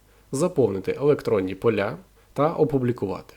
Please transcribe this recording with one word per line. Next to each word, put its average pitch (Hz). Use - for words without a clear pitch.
заповнити 131
електронні 110
поля 110
та 147
опублікувати. 123